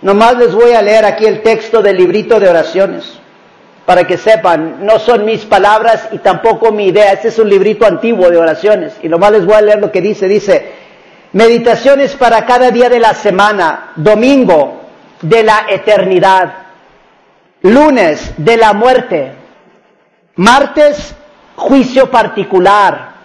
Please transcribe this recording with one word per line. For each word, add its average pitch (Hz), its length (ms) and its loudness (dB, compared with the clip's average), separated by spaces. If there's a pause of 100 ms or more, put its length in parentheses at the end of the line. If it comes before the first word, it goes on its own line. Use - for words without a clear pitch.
Nomás 214 340 2
les 233 180 0
voy 240 180 2
a 226 100 2
leer 214 240 2
aquí 208 180 -4
el 208 160 0
texto 226 400 -2
del 202 160 0
librito 190 420 0
de 196 120 2
oraciones, 170 640 -4 (720)
para 180 200 2
que 180 120 -4
sepan, 175 680 -2
no 220 140 2
son 220 240 0
mis 220 220 -6
palabras 214 640 0
y 208 60 -10
tampoco 214 520 0
mi 208 180 -2
idea. 196 240 2
Este 202 160 -4
es 220 120 -6
un 220 80 2
librito 202 380 0
antiguo 202 440 0
de 175 60 0
oraciones, 165 560 -2 (100)
y 165 60 -8
nomás 180 240 0
les 208 120 0
voy 202 100 2
a 214 80 4
leer 208 180 2
lo 202 100 -4
que 190 100 -4
dice. 196 280 -4
Dice, 196 420 -2 (640)
meditaciones 233 800 0
para 226 320 0
cada 247 240 2
día 240 180 2
de 240 120 0
la 220 140 2
semana, 196 840 -2
domingo, 214 880 0 (400)
de 220 200 0
la 214 260 0
eternidad, 185 840 0 (1080)
lunes, 226 720 0
de 220 220 0
la 220 160 2
muerte, 208 580 -2 (1040)
martes, 277 800 0 (400)
juicio 262 560 0
particular 196 1000 0 (100)